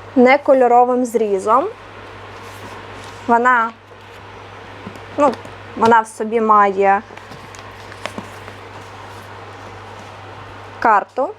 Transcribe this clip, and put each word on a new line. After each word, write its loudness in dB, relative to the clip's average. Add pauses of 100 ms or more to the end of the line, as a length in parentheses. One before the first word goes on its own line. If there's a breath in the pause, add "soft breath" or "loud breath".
(160)
некольоровим 6
зрізом. 0 (1600)
Вона, 4 (1500)
ну, 4 (440)
вона 6
в -8
собі -4
має 4 (3750)
карту. -2